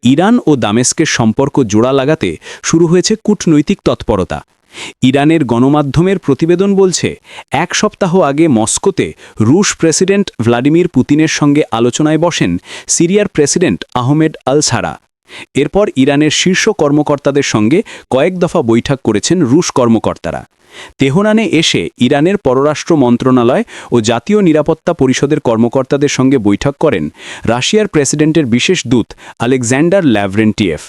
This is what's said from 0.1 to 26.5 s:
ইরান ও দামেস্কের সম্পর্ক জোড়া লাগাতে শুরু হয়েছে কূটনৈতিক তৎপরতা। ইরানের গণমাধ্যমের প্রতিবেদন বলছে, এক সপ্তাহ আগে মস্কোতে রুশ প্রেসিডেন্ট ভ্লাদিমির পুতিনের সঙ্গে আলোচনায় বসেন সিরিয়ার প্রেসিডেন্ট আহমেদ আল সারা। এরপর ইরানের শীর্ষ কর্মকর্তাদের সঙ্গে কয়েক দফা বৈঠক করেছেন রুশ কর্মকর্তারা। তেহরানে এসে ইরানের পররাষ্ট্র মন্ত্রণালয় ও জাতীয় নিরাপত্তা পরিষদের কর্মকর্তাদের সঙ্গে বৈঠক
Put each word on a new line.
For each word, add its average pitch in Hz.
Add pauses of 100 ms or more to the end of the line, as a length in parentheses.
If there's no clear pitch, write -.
ইরান 185 (140)
ও 151 (120)
দামেস্কের 123
সম্পর্ক 123 (180)
জোড়া 117
লাগাতে 131 (380)
শুরু 165
হয়েছে 180 (140)
কূটনৈতিক 185 (100)
তৎপরতা। 95 (720)
ইরানের 147 (100)
গণমাধ্যমের 143
প্রতিবেদন 170 (100)
বলছে, 180 (540)
এক 175 (100)
সপ্তাহ 202 (180)
আগে 151 (120)
মস্কোতে 110 (420)
রুশ 180 (120)
প্রেসিডেন্ট 185 (180)
ভ্লাদিমির 143
পুতিনের 147
সঙ্গে 147 (160)
আলোচনায় 151
বসেন 147 (420)
সিরিয়ার 196
প্রেসিডেন্ট 143 (220)
আহমেদ 156 (180)
আল 147
সারা। 87 (680)
এরপর 185 (160)
ইরানের 143
শীর্ষ 180 (180)
কর্মকর্তাদের 143
সঙ্গে 117 (320)
কয়েক 156
দফা 175 (100)
বৈঠক 120
করেছেন 113 (120)
রুশ 165 (120)
কর্মকর্তারা। 98 (580)
তেহরানে 208 (160)
এসে 120 (240)
ইরানের 147 (100)
পররাষ্ট্র 143 (120)
মন্ত্রণালয় 127 (300)
ও - (140)
জাতীয় 156 (100)
নিরাপত্তা 156
পরিষদের 139
কর্মকর্তাদের 127
সঙ্গে 135
বৈঠক 104 (100)